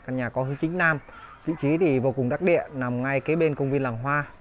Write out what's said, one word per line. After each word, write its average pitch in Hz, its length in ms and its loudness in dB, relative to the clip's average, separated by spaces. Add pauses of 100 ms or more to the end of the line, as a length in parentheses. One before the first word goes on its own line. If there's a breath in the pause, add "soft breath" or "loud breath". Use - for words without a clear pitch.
Căn 127 120 -4
nhà 120 120 -2
có 131 140 -4
hướng 139 180 -4
chính 165 160 -2
nam. 160 220 2 (460 loud breath)
Vị 160 120 -2
trí 147 200 2
thì 156 220 4
vô 127 120 2
cùng 123 180 -2
đắc 147 120 -2
địa, 175 220 4 (100)
nằm 123 300 -2
ngay 135 160 0
kế 151 160 0
bên 160 200 2
công 139 160 0
viên 139 120 2
Làng 120 140 -2
Hoa, 143 280 -2 (160)